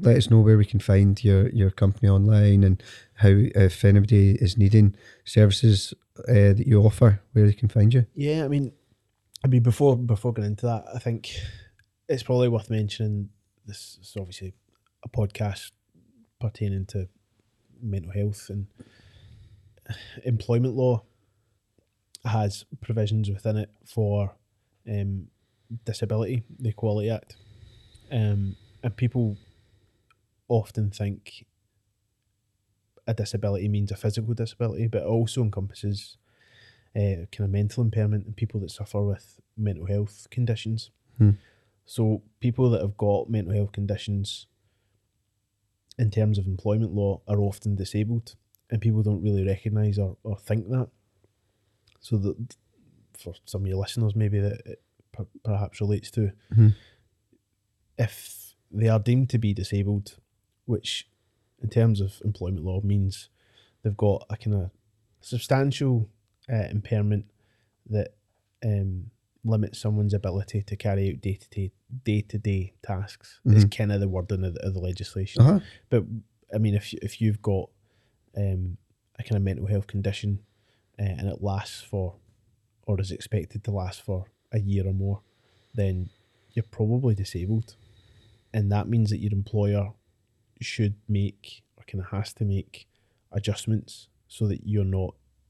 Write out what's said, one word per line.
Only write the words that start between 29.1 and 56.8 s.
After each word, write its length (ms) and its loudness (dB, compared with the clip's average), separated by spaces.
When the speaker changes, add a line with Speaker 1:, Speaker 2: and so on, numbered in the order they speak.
Speaker 2:
often 420 -2
think 540 -10
a 60 -2
disability 560 -4
means 220 -2
a 40 -8
physical 380 -4
disability, 540 -4
but 160 -4
it 40 -6
also 340 0
encompasses, 760 -6
uh, 360 -2
kind 80 -10
of 100 -2
mental 340 -2
impairment 420 -2
and 100 -12
people 240 -6
that 120 -8
suffer 300 -8
with 380 -6
mental 280 -4
health 440 -6
conditions. 640 -4
Speaker 1:
Hmm. 140 8
Speaker 2:
So 260 0
people 300 0
that 120 2
have 140 -4
got 340 0
mental 240 -4
health 200 -2
conditions 760 -6
in 100 0
terms 280 0
of 100 -4
employment 460 -2
law 340 -2
are 140 0
often 340 -4
disabled, 600 -4
and 100 -4
people 240 2
don't 180 0
really 240 0
recognise 540 -2
or, 240 -4
or 140 -8
think 320 -4
that. 180 -4
So 200 -6
that 360 -6
for 160 -16
some 200 -8
of 40 -4
your 100 -4
listeners 380 -2
maybe 240 0
that 260 -2
it 160 -16
per-, 160 -12
perhaps 380 -4
relates 300 -2
to, 200 -2
Speaker 1:
Mm-hmm. 160 8